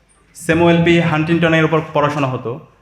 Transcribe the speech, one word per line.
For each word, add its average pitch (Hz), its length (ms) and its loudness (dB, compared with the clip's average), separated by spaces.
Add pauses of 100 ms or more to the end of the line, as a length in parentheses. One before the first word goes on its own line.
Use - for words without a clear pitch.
(360)
স্যামুয়েল 170 480 2
পি 170 160 4
হান্টিংটনের 160 640 0
উপর 156 160 0 (120)
পড়াশোনা 143 340 -2
হতো। 120 320 -8 (220)